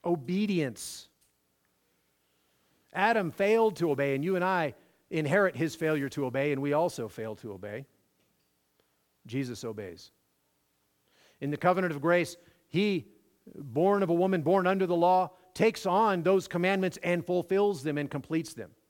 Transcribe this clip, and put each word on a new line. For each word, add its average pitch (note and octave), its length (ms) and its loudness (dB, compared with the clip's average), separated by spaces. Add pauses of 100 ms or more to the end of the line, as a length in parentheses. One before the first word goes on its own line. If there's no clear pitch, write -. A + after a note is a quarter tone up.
Obedience. F3 1040 -2 (1900)
Adam G3 360 2
failed G#3+ 460 2
to E3 140 0
obey, C#3 240 2
and C3+ 100 -2
you F#3 100 0
and F3+ 100 0
I F3 300 0 (360)
inherit D#3+ 440 2
his D3 200 -2
failure D#3 340 -2
to C#3 160 -4
obey, C3+ 280 0
and C3+ 100 -2
we C#3+ 100 -2
also D3 340 -2
fail A2 300 -10
to G#2+ 160 -12
obey. G#2 320 -10 (1400)
Jesus B2 360 -6
obeys. G#2 480 -12 (1300)
In C#3 100 -4
the D3 80 -4
covenant F3+ 340 2
of C#3+ 80 -6
grace, E3+ 360 2 (320)
he, F#3+ 400 0 (460)
born D#3+ 480 0
of F3+ 60 0
a E3+ 60 2
woman, F#3 260 2
born F3+ 260 2
under F#3+ 200 2
the E3+ 100 0
law, F3+ 360 4 (200)
takes - 320 2
on F#3+ 380 2
those F#3 260 2
commandments F#3 540 0
and F3 240 -2
fulfills F3+ 560 0
them D3 160 -2
and C#3+ 120 -4
completes D#3+ 440 -6
them. G#2+ 160 -12 (200)